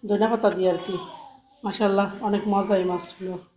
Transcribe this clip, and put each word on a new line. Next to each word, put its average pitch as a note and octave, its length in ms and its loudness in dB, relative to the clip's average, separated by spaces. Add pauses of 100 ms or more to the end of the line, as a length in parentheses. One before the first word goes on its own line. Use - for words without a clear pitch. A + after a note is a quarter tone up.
ধনে G3+ 200 2
পাতা A3 240 4
দিয়ে F3+ 200 2
আর E3+ 160 0
কি। F#3 100 -6 (680)
মাশাআল্লাহ, G3 440 2 (120)
অনেক G#3 260 0
মজা G3+ 300 2
এই F#3 80 2
মাছগুলো। F3+ 540 -4 (180)